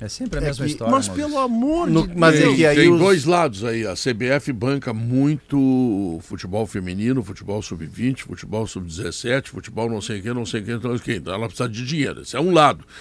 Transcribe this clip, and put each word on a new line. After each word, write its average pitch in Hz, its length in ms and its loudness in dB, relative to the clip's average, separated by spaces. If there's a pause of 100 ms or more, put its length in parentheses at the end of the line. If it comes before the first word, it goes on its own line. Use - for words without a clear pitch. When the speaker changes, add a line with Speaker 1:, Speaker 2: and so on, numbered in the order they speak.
Speaker 1:
É 107 80 -8
sempre 185 300 -6
a 143 40 -2
Speaker 2:
é 143 40 0
Speaker 1:
mesma 135 180 -4
Speaker 2:
que, 151 60 -2
Speaker 1:
história, 151 200 -4
Speaker 3:
Mas, 262 160 2
Speaker 1:
Maurício. 294 240 -4
Speaker 3:
pelo 294 80 -2
amor 269 480 0
Speaker 2:
No, 160 220 4
Speaker 3:
de 170 100 -8
Speaker 2:
mas 165 180 8
é - 20 6
Speaker 3:
Deus. 143 180 6
Speaker 2:
que 160 80 6
aí 147 120 6
Speaker 4:
Tem 147 140 8
Speaker 2:
os 143 80 6
Speaker 4:
dois 180 280 4
lados 156 360 2
aí. 113 240 -2
A 92 80 -4
C 123 200 -2
B 110 140 -2
F 143 260 0
banca 127 400 -2
muito 131 640 0
o 120 640 2
futebol 98 440 -6
feminino, 104 560 -2
futebol 98 380 -8
sub-vinte, 107 640 -6
futebol 107 420 -6
sub-dezessete, 92 840 -6
futebol 113 400 -6
não 110 100 -4
sei 104 200 -8
o - 20 -10
quê, 117 100 -4
não 123 140 -4
sei 107 160 -4
o - 20 -10
quê, 107 80 -6
não 120 80 -6
sei 120 120 -4
o 120 80 -2
quê. - 160 -4
Então 85 180 -6
ela 113 120 -4
precisa 123 220 -4
de 117 160 -8
dinheiro. 123 380 -4
Esse 90 140 -10
é 127 40 -2
um 180 140 0
lado. 143 280 6 (180)